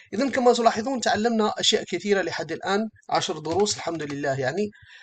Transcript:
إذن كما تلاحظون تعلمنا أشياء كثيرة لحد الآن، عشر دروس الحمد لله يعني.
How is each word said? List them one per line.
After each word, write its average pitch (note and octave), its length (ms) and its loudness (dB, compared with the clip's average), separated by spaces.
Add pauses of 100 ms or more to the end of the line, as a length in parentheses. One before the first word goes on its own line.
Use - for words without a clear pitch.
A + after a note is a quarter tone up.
(140)
إذن A#3+ 180 0
كما B3 220 6
تلاحظون A#3 480 2
تعلمنا G#3+ 580 2
أشياء - 240 2
كثيرة G3 380 0
لحد D#3+ 300 -6
الآن، G3+ 380 -2 (200)
عشر D#3+ 300 -2
دروس F3 380 0
الحمد E3 260 -6
لله C#3+ 360 -4
يعني. E3 300 -2 (340)